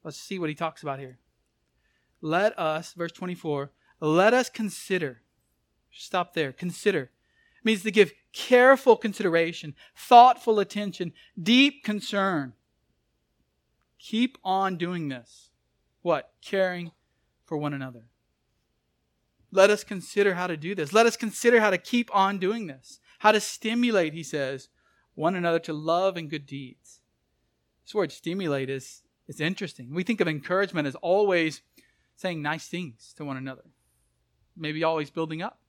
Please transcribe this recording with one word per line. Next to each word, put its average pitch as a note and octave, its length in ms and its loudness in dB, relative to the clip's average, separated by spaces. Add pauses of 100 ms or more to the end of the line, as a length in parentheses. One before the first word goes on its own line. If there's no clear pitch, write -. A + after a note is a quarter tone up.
Let's D#3+ 140 -16
see F#3+ 220 -12
what D#3+ 100 -4
he D3+ 60 -8
talks D#3+ 260 -8
about C#3 180 -10
here. B2+ 200 -18 (1000)
Let F3+ 360 0
us, D#3+ 360 -4
verse E3+ 180 -8
twenty-four, D#3+ 600 -8 (280)
let F3+ 340 4
us B3 160 0
consider. F3+ 720 -8 (720)
Stop - 420 -6
there. D3 180 -2
Consider. F3 520 -4
It - 640 -18
means A3 180 0
to G#3+ 80 -2
give G3 220 4 (200)
careful B3+ 600 6
consideration, E3+ 800 -2 (200)
thoughtful A#3+ 640 8
attention, F#3+ 540 -6 (280)
deep B3+ 420 4
concern. F#3+ 680 -2 (1500)
Keep A#3+ 440 -4
on F#3+ 340 0
doing E3+ 320 -6
this. - 400 -14 (520)
What? E3 300 -2 (100)
Caring F3+ 500 -4 (540)
for D#3+ 120 -8
one D3 160 -4
another. B2+ 340 -12 (1400)
Let C4 180 6
us - 140 0
consider G3+ 500 -2
how F3+ 140 -6
to E3 100 -6
do E3+ 180 -8
this. D#3 180 -6
Let A3+ 120 6
us A3+ 100 2
consider A#3 440 2
how G#3+ 100 4
to F#3 80 2
keep - 360 -2
on G3 260 2
doing G3+ 280 -4
this. - 320 -20 (200)
How G#3+ 120 6
to G#3+ 80 4
stimulate, A3 760 -2
he E3 100 -12
says, C3+ 460 -8 (440)
one E3 220 -2
another E3+ 240 0
to D#3+ 140 -8
love E3+ 440 -2
and D#3+ 120 -10
good D3 160 -10
deeds. C#3 540 -16 (840)
This - 100 -12
word F3+ 160 0
stimulate D#3 580 -4
is, - 340 -12 (240)
is D3 120 -16
interesting. D3+ 540 -6
We F3+ 100 -4
think G#3+ 160 -2
of F3 80 2
encouragement E3 600 -2
as C3 80 -8
always F3+ 680 0 (560)
saying E3+ 240 -8
nice D3+ 260 -6
things E3 500 -12
to D3+ 80 -12
one C3+ 120 -8
another. C3 260 -14 (960)
Maybe D#3 260 -4
always D#3+ 260 0
building D#3+ 320 -6
up. G#3 280 -10